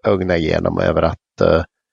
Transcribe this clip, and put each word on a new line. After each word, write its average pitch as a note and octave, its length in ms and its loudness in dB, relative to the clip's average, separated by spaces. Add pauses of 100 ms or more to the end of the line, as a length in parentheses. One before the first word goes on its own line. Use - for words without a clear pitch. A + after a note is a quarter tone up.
ögna F#2 320 0
igenom E2+ 420 -2
över E2+ 240 0
att, - 380 -4
eh, E2 220 2 (300)